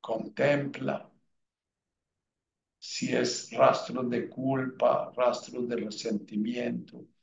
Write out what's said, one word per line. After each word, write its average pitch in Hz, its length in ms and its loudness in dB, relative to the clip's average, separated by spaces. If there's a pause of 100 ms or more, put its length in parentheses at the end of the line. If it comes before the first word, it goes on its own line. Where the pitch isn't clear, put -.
Contempla 139 880 0 (1800)
si - 360 -4
es - 360 0
rastros 127 580 4
de 120 200 -2
culpa, 131 880 2
rastros 120 540 0
de 120 60 -2
resentimiento 113 1300 -4 (180)